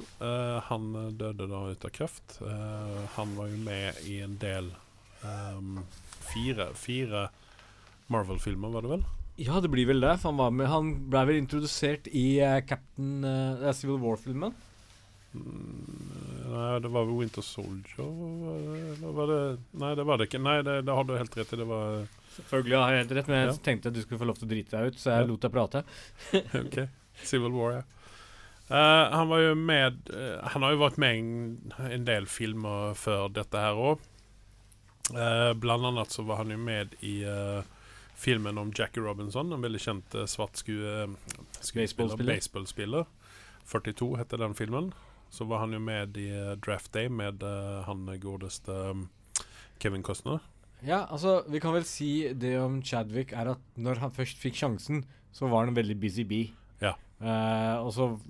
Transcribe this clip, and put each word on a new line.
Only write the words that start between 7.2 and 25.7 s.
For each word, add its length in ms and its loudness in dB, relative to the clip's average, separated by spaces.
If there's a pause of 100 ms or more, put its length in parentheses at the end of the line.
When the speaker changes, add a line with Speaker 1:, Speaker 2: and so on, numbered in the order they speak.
Speaker 1:
Marvel-filmer, 600 0
var 100 -2
det 100 -4
vel? 120 0 (340)
Speaker 2:
Ja, 220 0
det 120 2
blir 160 4
vel 120 6
det, 200 6
for 120 0
han 60 0
var 140 6
med, 160 2
han 420 2
ble 160 6
vel 160 6
introdusert 720 0
i, 260 6
eh, 220 6
Captain, 640 -4
eh, 480 2
Civil 240 0
War-filmen. 560 -2 (840)
Speaker 1:
Mm, 1120 -10
nei, 320 0
det 120 -4
var 140 4
vel 120 0
Winter 240 -2
Soldier, 640 -8
var 540 -6
det, 400 -8
eller 120 -8
var 160 0
det, 320 2 (140)
nei, 220 -2
det 100 0
var 120 4
det 120 2
ikke. 120 -2
Nei, 200 4
det, 240 0
det 100 2
har 80 4
du 140 0
helt 180 -4
rett 180 -4
i, 40 -4
det 100 -4
var 400 -2 (260)
Speaker 2:
Selvfølgelig 460 2
har 120 8
jeg 60 6 (100)
helt 100 -4
rett, 100 0
men 100 4 (100)
jeg 0 -
Speaker 1:
Ja. 160 -2
Speaker 2:
tenkte 240 2
at 60 -2
du 80 -2
skulle 180 -4
få 60 0
lov 140 0
til 80 -6
å 40 -2
drite 200 -2
deg 160 2
ut, 100 -2
så 140 0
jeg 100 8
Speaker 1:
Ja. 60 8
Speaker 2:
lot 140 0
deg 100 2
prate. 320 2 (480)